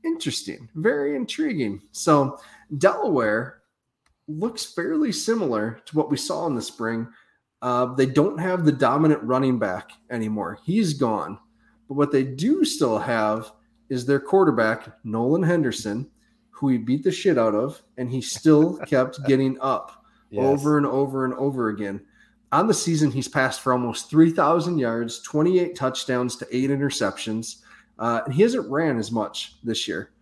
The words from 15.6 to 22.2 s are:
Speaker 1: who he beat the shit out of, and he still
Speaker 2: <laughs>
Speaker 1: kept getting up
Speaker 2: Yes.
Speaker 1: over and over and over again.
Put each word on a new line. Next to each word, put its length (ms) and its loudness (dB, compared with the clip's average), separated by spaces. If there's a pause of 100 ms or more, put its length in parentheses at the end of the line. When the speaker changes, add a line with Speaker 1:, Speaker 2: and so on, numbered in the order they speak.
Speaker 1:
who 180 -2
he 100 4
beat 260 -2
the 80 4
shit 260 2
out 160 2
of, 280 -2 (140)
and 140 -6
he 100 -4
still 580 2
Speaker 2:
<laughs> 80 -10
Speaker 1:
kept 400 0
getting 340 2
up 440 -4 (260)
Speaker 2:
Yes. 140 -2
Speaker 1:
over 320 2
and 100 2
over 380 -2
and 100 -2
over 340 -2
again. 320 -6 (500)